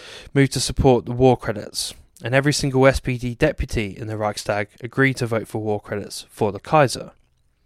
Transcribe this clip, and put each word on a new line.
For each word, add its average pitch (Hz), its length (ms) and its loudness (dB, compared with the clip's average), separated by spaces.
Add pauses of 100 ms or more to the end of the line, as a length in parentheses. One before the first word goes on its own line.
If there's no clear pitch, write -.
(340)
moved 139 180 4
to 127 80 -2
support 127 460 2
the 113 60 -6
war 123 260 4
credits, - 560 -8 (280)
and 117 120 -4
every 139 180 2
single 131 340 2
S 131 140 4
P 123 160 -4
D 120 180 -6
deputy - 640 -2
in 110 120 -10
the 107 100 -6
Reichstag 104 500 -4 (140)
agreed 131 340 0
to 123 100 -4
vote 110 220 -4
for 110 140 -8
war 104 180 -2
credits - 480 -10
for 104 240 -2
the 98 80 -10
Kaiser. - 520 2 (540)